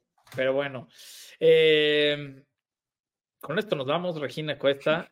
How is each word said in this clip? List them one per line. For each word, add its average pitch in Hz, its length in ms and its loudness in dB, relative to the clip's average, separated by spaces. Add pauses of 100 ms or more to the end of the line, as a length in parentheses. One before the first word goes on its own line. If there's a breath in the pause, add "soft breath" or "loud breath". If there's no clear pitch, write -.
(360)
pero 131 180 -2
bueno. 135 360 -6 (500 soft breath)
Eh, 147 1040 2 (960)
con 160 200 -6
esto 208 160 -4
nos 139 100 -4
vamos, 165 340 -4
Regina 147 380 -6
Cuesta. 143 540 -2